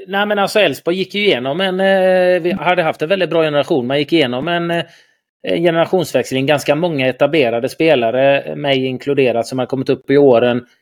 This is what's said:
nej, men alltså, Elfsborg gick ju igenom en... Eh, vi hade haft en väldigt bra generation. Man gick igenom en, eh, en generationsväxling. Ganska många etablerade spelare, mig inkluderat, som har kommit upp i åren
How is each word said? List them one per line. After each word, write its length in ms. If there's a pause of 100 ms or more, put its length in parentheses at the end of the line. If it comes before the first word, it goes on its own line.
nej, 200
men 120
alltså, 220
Elfsborg 360
gick 180
ju 60
igenom 400
en... 200
Eh, 640
vi 100
hade 300
haft 200
en 60
väldigt 220
bra 120
generation. 440
Man 120
gick 140
igenom 360
en, 220
eh, 140 (640)
en 140
generationsväxling. 840
Ganska 280
många 320
etablerade 600
spelare, 880
mig 300
inkluderat, 600
som 120
har 80
kommit 220
upp 220
i 60
åren 500 (160)